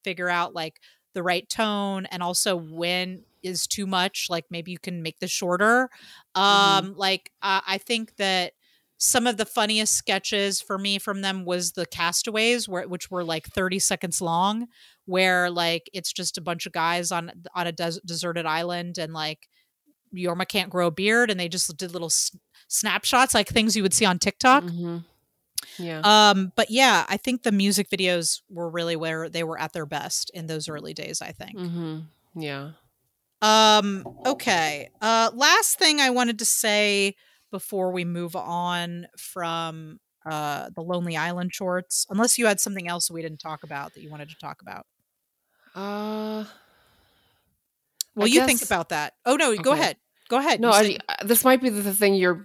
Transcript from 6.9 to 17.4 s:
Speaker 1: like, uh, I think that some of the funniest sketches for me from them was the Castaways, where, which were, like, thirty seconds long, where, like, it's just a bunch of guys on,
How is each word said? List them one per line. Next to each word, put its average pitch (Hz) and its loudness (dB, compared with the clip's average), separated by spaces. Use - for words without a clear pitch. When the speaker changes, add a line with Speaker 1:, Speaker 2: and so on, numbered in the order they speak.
Speaker 1:
like, 190 -2
uh, 190 0
I 190 -2
think 226 -6
that 190 -2
some 240 2
of 233 0
the 214 -2
funniest 214 0
sketches 196 -2
for 196 -6
me 196 -2
from 196 -6
them 190 -4
was 175 -4
the 175 -6
Castaways, 214 0
where, 180 -4
which 180 -10
were, 180 -4
like, 160 -4
thirty 190 -2
seconds 185 -2
long, 196 0
where, 180 2
like, 170 -2
it's - -8
just - -6
a 175 -12
bunch 170 -6
of 175 -12
guys 170 0
on, 170 -4